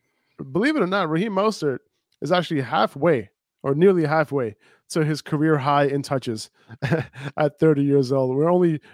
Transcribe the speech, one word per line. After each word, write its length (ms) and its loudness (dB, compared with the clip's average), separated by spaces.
believe 240 0
it 60 0
or 40 2
not, 240 -2
Raheem 220 -2
Mostert 460 -2
is 120 -2
actually 280 0
halfway 720 0
or 120 0
nearly 300 4
halfway 520 -2
to 140 0
his 180 -2
career 360 0
high 260 2
in 180 -2
touches 480 -6
<laughs> 440 -6
at 220 -2
thirty 240 4
years 300 2
old. 240 0
We're 140 0
only 300 2